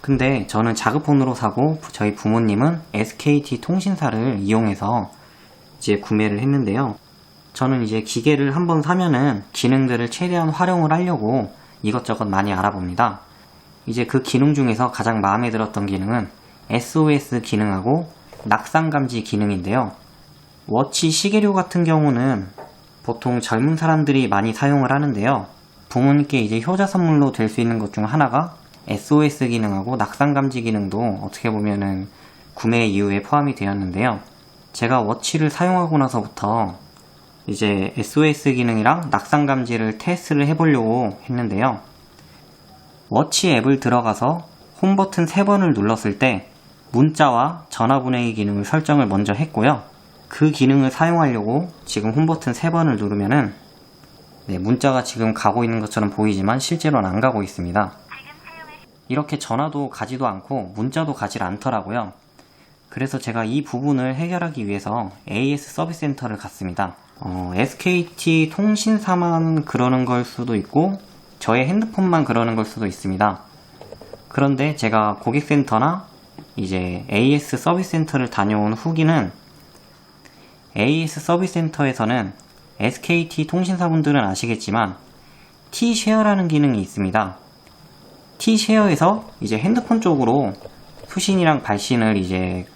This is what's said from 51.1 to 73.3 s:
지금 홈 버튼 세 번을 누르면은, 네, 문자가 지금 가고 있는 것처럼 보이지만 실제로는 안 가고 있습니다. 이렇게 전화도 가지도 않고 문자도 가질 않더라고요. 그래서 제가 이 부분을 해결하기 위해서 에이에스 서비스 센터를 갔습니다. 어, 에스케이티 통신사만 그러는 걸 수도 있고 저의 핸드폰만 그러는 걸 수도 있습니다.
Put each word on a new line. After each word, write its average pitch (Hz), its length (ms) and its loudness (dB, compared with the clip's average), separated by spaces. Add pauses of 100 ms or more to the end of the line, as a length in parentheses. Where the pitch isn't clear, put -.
지금 107 280 -2
홈 156 140 4
버튼 160 260 0
세 - 180 -2
번을 160 260 2
누르면은, 104 560 0 (920)
네, 95 120 -6
문자가 123 440 2
지금 113 320 -2
가고 113 300 2
있는 113 160 -2
것처럼 107 300 -2
보이지만 107 480 0
실제로는 147 500 0
안 196 120 -2
가고 117 220 2
있습니다. 92 500 -2 (1160)
이렇게 147 300 -4
전화도 143 500 -4
가지도 127 380 -6
않고 98 480 -6
문자도 135 400 -2
가질 107 280 -6
않더라고요. 101 720 -4 (760)
그래서 135 300 -6
제가 113 260 -4
이 131 180 -2
부분을 131 520 -2
해결하기 165 520 -6
위해서 101 440 -4 (180)
에이에스 135 460 -2
서비스 165 260 -6
센터를 131 360 -4
갔습니다. 95 600 -6 (240)
어, 90 340 -6
에스케이티 160 1000 0
통신사만 180 1120 2
그러는 127 400 2
걸 123 200 0
수도 120 300 -4
있고 147 380 0 (460)
저의 127 300 0
핸드폰만 185 560 2
그러는 117 300 0
걸 110 100 0
수도 110 220 -6
있습니다. 95 540 -2 (880)